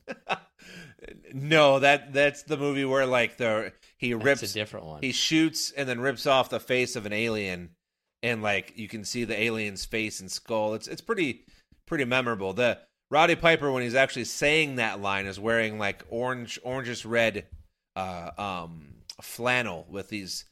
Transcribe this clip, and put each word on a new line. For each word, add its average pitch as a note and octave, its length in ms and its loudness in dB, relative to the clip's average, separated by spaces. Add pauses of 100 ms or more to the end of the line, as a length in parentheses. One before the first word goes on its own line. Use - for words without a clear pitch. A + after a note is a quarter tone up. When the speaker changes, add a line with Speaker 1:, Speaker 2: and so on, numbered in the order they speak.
Speaker 1:
<laughs> - 320 -8 (920)
No, C#3 460 6
that, C#3 320 4
that's C#3 320 2
the D3+ 140 -4
movie C#3 260 0
where, C3+ 220 2
like, B2 320 2
the, A2 340 0 (260)
he B2 160 -2
Speaker 2:
That's A2+ 120 -2
Speaker 1:
rips, C3+ 180 4
Speaker 2:
a G2+ 100 -6
different G#2 320 -6
one. D#2 160 -12
Speaker 1:
he B2+ 120 -2
shoots D#3+ 580 2
and C#3 160 -6
then A#2+ 140 -2
rips C3 260 -2
off C3 220 4
the A#2 100 -2
face B2+ 380 0
of G2+ 80 -8
an G#2 80 -6
alien, G#2 560 -2 (520)
and, A#2 220 -2
like, G2+ 320 -2
you G#2+ 140 -10
can G#2+ 160 -10
see A#2+ 180 -4
the G#2 180 -4
alien's A2 440 -2
face A2 340 -4
and F#2 100 -14
skull. G#2+ 440 -2
It's, A2 160 -8
it's D#3 120 -10
pretty, F3+ 440 -2 (420)
pretty D3+ 160 0
memorable. A#2+ 500 0
The A#2 260 2 (300)
Roddy E3 260 6
Piper, D#3 360 2
when B2+ 120 0
he's A#2+ 120 -2
actually C3 300 2
saying D3 500 0
that A2 260 -2
line, G2 240 -2
is G2 140 -8
wearing, A2 400 0
like, G2+ 300 -4
orange, A#2+ 560 -6
orangish B2 440 -6
red, A2+ 380 2 (480)
uh, F2+ 420 -8
um, E2+ 580 -8 (260)
flannel A#2 680 -2
with F#2+ 200 -10
these G2 420 -8